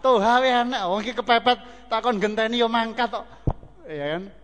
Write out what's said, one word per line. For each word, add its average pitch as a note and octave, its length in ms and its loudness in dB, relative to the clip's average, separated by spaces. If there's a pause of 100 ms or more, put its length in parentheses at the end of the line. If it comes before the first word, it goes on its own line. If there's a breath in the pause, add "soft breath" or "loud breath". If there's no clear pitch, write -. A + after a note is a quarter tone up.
Tuh B3+ 160 4
hawe B3 480 2
enek. B3 160 -4
Wong F#3 160 -2
iki A3 160 -8
kepepet A#3+ 720 0
takon A3 320 0
genteni A3 400 0
yo A#3 80 4
mangkat A3+ 400 -2
kok. A#3 160 -8 (640 loud breath)
Ya D3+ 320 -4
kan? G3 240 -14